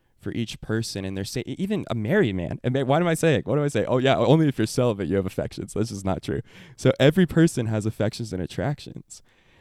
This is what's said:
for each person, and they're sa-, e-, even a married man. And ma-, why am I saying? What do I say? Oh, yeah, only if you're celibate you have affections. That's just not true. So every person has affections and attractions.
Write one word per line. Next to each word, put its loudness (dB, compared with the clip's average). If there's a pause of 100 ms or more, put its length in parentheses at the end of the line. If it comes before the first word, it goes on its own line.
(200)
for -8
each -6
person, -4
and -6
they're -4
sa-, -6
e-, -8
even -4
a -2
married 2
man. -4
And -2
ma-, 0
why 2
am 2
I 2
saying? 2
What -2
do 0
I 0
say? 0
Oh, 2
yeah, 4
only 6
if -2
you're 2
celibate 0
you 2
have 0
affections. -8
That's -2
just -10
not -2
true. -4 (340)
So 4
every 6
person 2
has -2
affections -4
and -4
attractions. -8 (380)